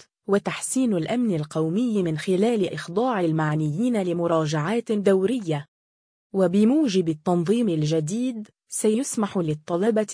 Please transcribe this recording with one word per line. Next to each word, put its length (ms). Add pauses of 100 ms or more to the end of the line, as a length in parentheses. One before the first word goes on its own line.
(280)
وتحسين 680
الأمن 380
القومي 680
من 160
خلال 560
إخضاع 460
المعنيين 800
لمراجعات 920
دورية. 760 (680)
وبموجب 720
التنظيم 600
الجديد، 800 (200)
سيسمح 680
للطلبة 760